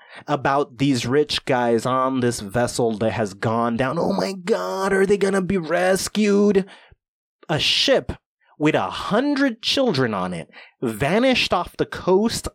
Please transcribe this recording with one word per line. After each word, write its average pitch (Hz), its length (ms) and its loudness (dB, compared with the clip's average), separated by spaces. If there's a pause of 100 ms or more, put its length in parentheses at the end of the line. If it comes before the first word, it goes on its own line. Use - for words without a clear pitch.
(280)
about 139 520 0
these 131 260 2
rich 147 400 0
guys 120 400 2
on 131 340 0
this 120 200 0
vessel 117 580 -2
that 113 140 0
has 107 220 -4
gone 117 440 -2
down. 135 220 -2
"Oh 185 140 -2
my 190 200 -2
God, 190 600 -4
are 196 120 4
they 202 120 2
gonna 196 240 0
be 190 160 -2
rescued?" 190 1080 2 (840)
A 151 120 0
ship - 520 2 (460)
with 151 180 2
a 98 140 0
hundred 269 720 0
children 135 520 0
on 90 200 -4
it 80 160 -10 (320)
vanished 160 720 0
off 175 240 -4
the 147 80 0
coast - 680 0